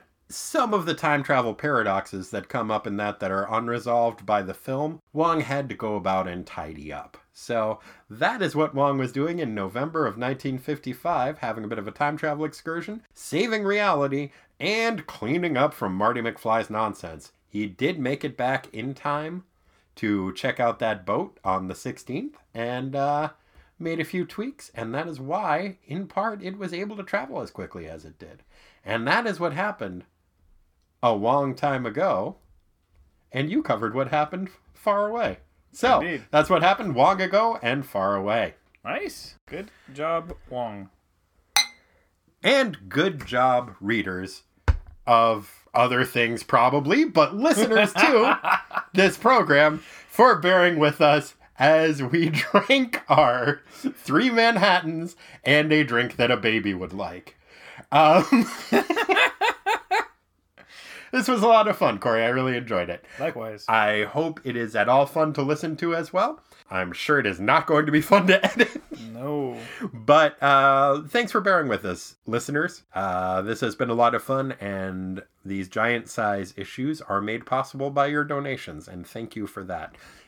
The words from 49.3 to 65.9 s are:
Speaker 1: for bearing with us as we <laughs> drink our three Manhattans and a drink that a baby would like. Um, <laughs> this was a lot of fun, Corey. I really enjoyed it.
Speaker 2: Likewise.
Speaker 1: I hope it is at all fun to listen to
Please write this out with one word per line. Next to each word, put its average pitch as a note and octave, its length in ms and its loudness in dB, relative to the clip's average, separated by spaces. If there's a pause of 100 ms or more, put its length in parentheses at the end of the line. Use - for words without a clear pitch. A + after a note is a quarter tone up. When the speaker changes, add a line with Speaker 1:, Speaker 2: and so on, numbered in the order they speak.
Speaker 1:
for A#3 320 6
bearing F3 380 4
with D3 240 4
us D3 340 4 (220)
as D3+ 460 4
we E3 260 2
<laughs> - 0 -
drink G3+ 800 2
our C3+ 520 4 (120)
three B3 560 0
Manhattans F3+ 840 2 (280)
and D3+ 280 4
a D3+ 120 6
drink A#2+ 340 -2
that A#2+ 140 4
a A#2 60 2
baby G#2 360 0
would F2+ 200 -8
like. F2+ 440 -12 (540)
Um, D#3+ 540 6 (260)
<laughs> G4+ 100 4 (2250)
this B3+ 160 0
was A#3+ 160 2
a A#3 40 6
lot A3 200 8
of G3+ 100 0
fun, A#2 220 2
Corey. A2+ 240 2
I A#2 60 2
really B2+ 260 0
enjoyed G#2+ 340 -2
it. F2 140 -10 (160)
Speaker 2:
Likewise. A2+ 480 -8
Speaker 1:
I G#2+ 380 2
hope D#3+ 380 -4
it B2 120 -6
is A#2 200 -4
at G#2 120 4
all C3+ 180 6
fun D#3 280 0
to C#3+ 80 -2
listen D3+ 360 -2
to E3+ 160 -2